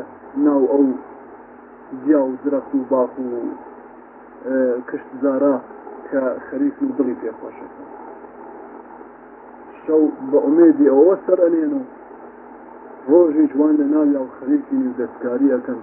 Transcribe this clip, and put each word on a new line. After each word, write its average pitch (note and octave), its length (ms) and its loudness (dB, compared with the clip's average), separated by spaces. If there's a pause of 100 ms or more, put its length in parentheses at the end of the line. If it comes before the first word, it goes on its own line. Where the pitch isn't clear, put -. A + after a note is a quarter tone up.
(460)
ناو C#3+ 260 4
ئەو C#3 140 4 (1160)
گیا D3 260 4
و F#3 40 -6 (100)
درەخت C#3 320 -4
و C3 140 -2
باخ B2+ 300 0
و، B2+ 100 -8 (1160)
ئێ، C3 120 -4 (300)
کشت - 220 -10 (120)
زارا C#3 340 2 (520)
کە C4+ 140 -4 (240)
خەریک C#3+ 360 -4
و C3 160 -2
دڵی B2+ 240 -2
پێخۆشەکەن. - 840 -14 (1800)
شەو D#3 180 2 (280)
بە C#3+ 140 4
ئومێدی D3 480 6
ئەوە E3 220 6 (100)
سەر F#3 200 2
ئەنێن D#3+ 320 0
و C3 40 -6 (1300)
ڕۆژی D#3 420 6
جوان D3+ 300 2
لە C#3+ 120 0
ناویاو D3+ 420 0
خەریکی C3+ 520 -2
و B2 120 -8
دەستکاری B2+ 540 0
ئەکەن A#2+ 300 -4